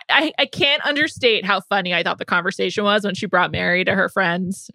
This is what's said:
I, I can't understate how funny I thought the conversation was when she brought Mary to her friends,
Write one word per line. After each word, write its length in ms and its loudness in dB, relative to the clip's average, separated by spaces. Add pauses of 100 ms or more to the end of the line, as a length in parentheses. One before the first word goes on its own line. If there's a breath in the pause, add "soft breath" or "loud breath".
I, 300 2
I 80 0
can't 400 0
understate 580 0
how 160 0
funny 320 -2
I 100 2
thought 160 -4
the 60 -8
conversation 600 -2
was 200 2
when 100 -4
she 120 -6
brought 260 2
Mary 320 0
to 100 2
her 140 2
friends, 680 -2